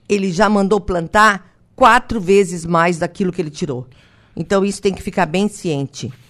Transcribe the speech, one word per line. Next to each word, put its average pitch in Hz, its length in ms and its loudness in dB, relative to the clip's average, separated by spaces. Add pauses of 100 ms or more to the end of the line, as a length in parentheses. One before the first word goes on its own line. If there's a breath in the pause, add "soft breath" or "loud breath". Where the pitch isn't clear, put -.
ele 196 240 0
já 196 160 2
mandou 202 320 2
plantar 190 720 0 (240 soft breath)
quatro 233 460 4
vezes 180 440 2
mais 170 340 0
daquilo 175 320 -4
que 180 100 -6
ele 156 80 -6
tirou. 143 380 -8 (480 soft breath)
Então, 190 280 -2
isso 202 160 -4
tem 196 140 -2
que - 80 -14
ficar 185 240 -2
bem 180 220 -2
ciente. 139 680 -8 (160)